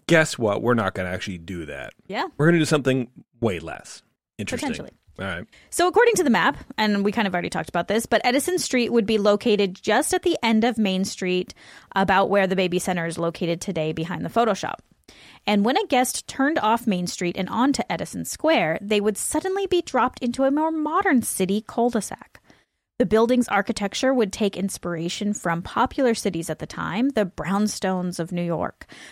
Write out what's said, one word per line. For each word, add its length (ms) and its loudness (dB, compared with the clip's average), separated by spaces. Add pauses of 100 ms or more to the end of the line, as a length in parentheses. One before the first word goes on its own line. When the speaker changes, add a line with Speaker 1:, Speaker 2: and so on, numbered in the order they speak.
Speaker 1:
Guess 300 4
what? 220 2
We're 140 2
not 200 0
gonna 160 -4
actually 280 -8
do 280 -10
that. 260 -12 (160)
Speaker 2:
Yeah. 180 -6 (100)
Speaker 1:
We're 100 4
gonna 120 6
do 60 2
something 440 2 (320)
way 200 0
less 420 -14 (360)
interesting. 320 -6
Speaker 2:
Potentially. 200 -10 (300)
Speaker 1:
All 60 -6
right. 180 -8 (260)
Speaker 2:
So 160 2
according 280 6
to 100 2
the 60 4
map, 260 4 (220)
and 260 2
we 80 0
kind 160 0
of 60 -2
already 160 -2
talked 180 -6
about 180 -2
this, 200 0
but 180 2
Edison 340 0
Street 320 0
would 160 2
be 120 2
located 640 2
just 340 0
at 80 0
the 200 2
end 220 4
of 140 0
Main 260 0
Street, 500 -2 (400)
about 360 4
where 180 4
the 80 0
Baby 240 0
Center 260 -2
is 120 -8
located 420 -2
today 320 -4
behind 320 -6
the 60 -6
photo 240 2
shop. 280 -8 (640)
And 180 4
when 120 2
a 120 0
guest 400 0
turned 320 0
off 260 0
Main 200 0
Street 300 -4
and 140 -4
onto 400 2
Edison 340 -6
Square, 560 0
they 200 0
would 180 0
suddenly 480 -2
be 160 2
dropped 400 -2
into 220 0
a 60 4
more 200 2
modern 520 2
city 380 0
cul-de-sac. 800 -4 (580)
The 80 2
building's 420 4
architecture 680 0
would 180 2
take 240 -2
inspiration 760 -4
from 260 -2
popular 540 0
cities 340 -4
at 120 -6
the 60 -8
time, 440 -2
the 160 2
brownstones 920 -2
of 140 -6
New 120 -2
York, 420 -4 (260)